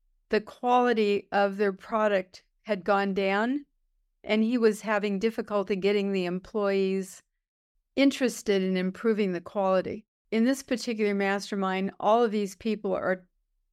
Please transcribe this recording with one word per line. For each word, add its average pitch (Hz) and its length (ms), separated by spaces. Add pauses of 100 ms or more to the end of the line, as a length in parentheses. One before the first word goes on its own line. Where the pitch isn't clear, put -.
(280)
the 214 140
quality 240 920
of 202 240
their 202 160
product 202 720 (200)
had 208 200
gone 196 320
down, 208 500 (600)
and 214 180
he 233 160
was 220 220
having 202 400
difficulty 208 560
getting 202 340
the 190 140
employees 190 960 (720)
interested 247 680
in 185 160
improving 190 540
the 170 100
quality. 190 640 (280)
In 226 120
this 262 200
particular 214 500
mastermind, 196 840
all 226 240
of 220 80
these 202 240
people 208 360
are 180 320 (480)